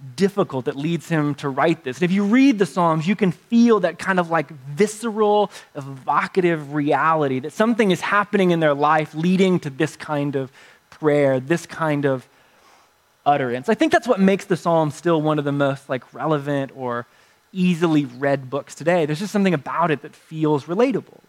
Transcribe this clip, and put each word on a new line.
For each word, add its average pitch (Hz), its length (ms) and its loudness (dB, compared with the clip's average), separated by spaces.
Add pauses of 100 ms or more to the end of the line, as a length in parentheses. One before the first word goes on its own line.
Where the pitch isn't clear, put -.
(160)
difficult 175 500 -2
that 139 120 -4
leads 160 320 -4
him 147 260 0
to 143 140 -6
write 151 340 0
this. 127 140 -8
And 160 60 -2
if 175 80 0
you 202 120 2
read 247 340 4
the 190 80 2
Psalms, 160 400 0
you 202 120 2
can 185 160 2
feel 233 480 4
that 170 180 -4
kind 185 200 0
of, 170 100 -2
like, 165 200 0 (200)
visceral, 208 800 0 (240)
evocative 147 1000 -2
reality 147 680 0
that 147 120 -8
something 220 400 2
is 165 80 2
happening 202 520 0
in 165 100 2
their 151 120 4
life 151 400 2
leading 180 460 2
to 151 100 -6
this 143 280 -4
kind 143 400 -4
of 135 120 -4 (400)
prayer, 143 520 2
this 156 240 -4
kind 151 400 -4
of 131 200 -2 (1000)
utterance. 135 420 0
I 220 80 2
think 320 160 0
that's 320 160 2
what 208 140 2
makes 190 240 2
the 180 120 -2
Psalms 160 380 0
still 170 260 0
one 151 160 0
of 143 80 -4
the 143 60 -2
most, 139 380 -2
like, 131 240 -8
relevant 139 600 -4
or 120 320 -8 (460)
easily 170 540 2
read 135 420 -2
books 139 280 -8
today. 165 320 0
There's 151 100 -4
just 185 160 -8
something 190 220 2
about 147 340 -2
it 147 140 -2
that 151 120 -20
feels 151 500 -2
relatable, 214 520 -2 (120)